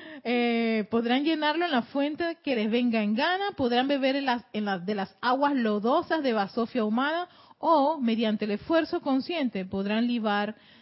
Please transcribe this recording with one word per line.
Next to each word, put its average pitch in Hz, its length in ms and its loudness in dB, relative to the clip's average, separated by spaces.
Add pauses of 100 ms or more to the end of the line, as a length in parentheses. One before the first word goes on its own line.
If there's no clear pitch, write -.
(260)
Eh, 233 640 0
podrán 233 320 2
llenarlo 311 400 0
en 339 80 -2
la 247 120 2
fuente 302 600 -4
que 277 100 -2
les 214 160 0
venga 233 320 2
en 208 140 0
gana, 370 400 0
podrán 247 320 2
beber 269 300 2
en 277 80 -4
las, 240 260 0
en 214 140 -4
las, 190 200 -2
de 208 80 -2
las 190 280 -6
aguas 277 340 2
lodosas 240 680 0
de 254 120 0
basofia 220 500 -2
humana, 285 460 -2 (280)
o 302 440 2
mediante 226 420 0
el 220 80 -2
esfuerzo 320 480 0
consciente 269 640 -2
podrán 202 440 -2
libar 214 480 0 (260)